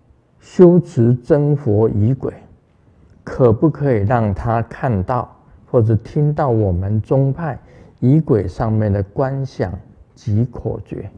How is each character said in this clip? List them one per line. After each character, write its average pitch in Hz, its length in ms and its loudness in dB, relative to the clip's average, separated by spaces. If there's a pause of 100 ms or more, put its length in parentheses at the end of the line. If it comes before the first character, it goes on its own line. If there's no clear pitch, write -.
(380)
修 180 400 4
持 120 360 2
真 147 420 0
佛 110 320 0
仪 110 260 0
轨？ - 180 -8 (920)
可 120 280 2
不 139 160 2
可 143 240 -2
以 101 120 0
让 110 280 0
他 113 300 -2
看 113 400 -4
到 123 340 -6 (320)
或 127 140 2
者 110 140 2
听 147 360 -2
到 151 160 -2
我 110 220 0
们 95 300 -2
宗 135 320 0
派 151 260 -8 (400)
仪 135 220 4
轨 107 260 0
上 110 260 -4
面 107 200 0
的 101 100 0
观 135 420 -4
想 101 320 -8 (380)
及 110 300 -2
口 - 400 -8
诀？ - 340 -12